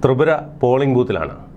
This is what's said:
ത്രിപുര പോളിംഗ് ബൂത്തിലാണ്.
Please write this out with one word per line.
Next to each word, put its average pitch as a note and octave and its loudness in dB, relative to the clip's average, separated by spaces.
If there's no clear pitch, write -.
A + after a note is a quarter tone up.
ത്രിപുര C#3 2
പോളിംഗ് C3 2
ബൂത്തിലാണ്. F#2 -2